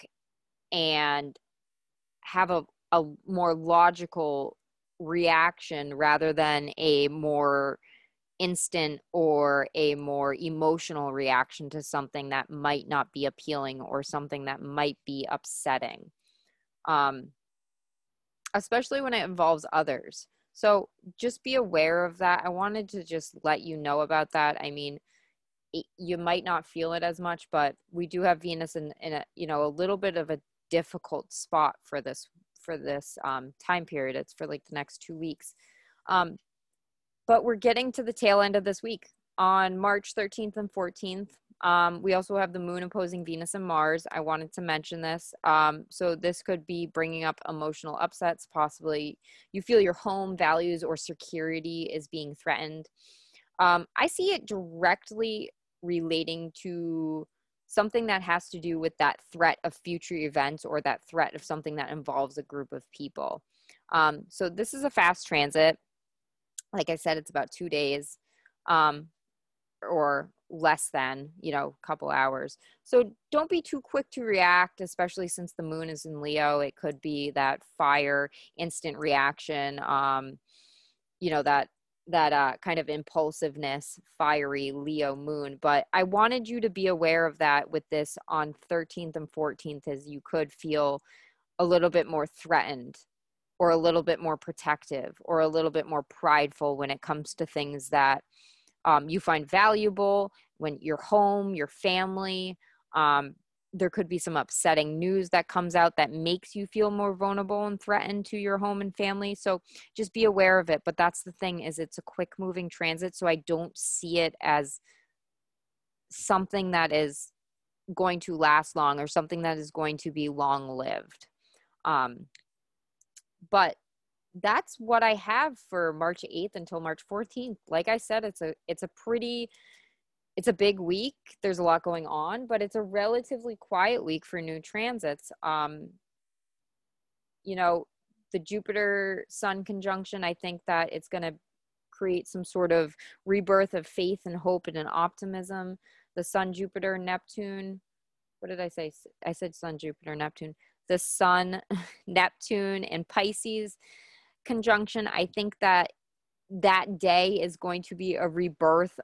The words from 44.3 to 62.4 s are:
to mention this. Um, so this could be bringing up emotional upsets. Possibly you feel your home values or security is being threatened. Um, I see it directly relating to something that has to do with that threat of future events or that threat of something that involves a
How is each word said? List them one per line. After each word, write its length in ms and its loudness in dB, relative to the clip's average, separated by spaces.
to 80 -10
mention 400 -4
this. 320 -6
Um, 460 4
so 260 -2
this 280 -4
could 240 -4
be 180 -6
bringing 380 -4
up 260 -2
emotional 500 -6
upsets. 540 -2
Possibly 640 -2
you 120 -6
feel 180 8
your 120 4
home 440 -4
values 460 2
or 120 -4
security 960 -8
is 160 -8
being 280 -10
threatened. 500 -6
Um, 280 6
I 80 2
see 260 0
it 140 -2
directly 1040 -2
relating 720 -2
to 640 -6
something 400 0
that 160 0
has 280 -2
to 100 -12
do 180 -4
with 220 -2
that 200 2
threat 300 4
of 100 -2
future 420 -8
events 480 -2
or 180 -4
that 280 -2
threat 240 0
of 100 -14
something 340 -6
that 120 -6
involves 480 -4
a 60 -10